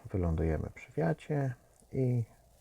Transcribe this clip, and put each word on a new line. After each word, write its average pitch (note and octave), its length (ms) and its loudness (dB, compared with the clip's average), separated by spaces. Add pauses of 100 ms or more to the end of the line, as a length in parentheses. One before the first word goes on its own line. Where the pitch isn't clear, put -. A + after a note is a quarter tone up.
(100)
wylądujemy E2 640 2
przy - 180 -20
wiacie D3+ 640 0 (380)
i B2 300 2 (380)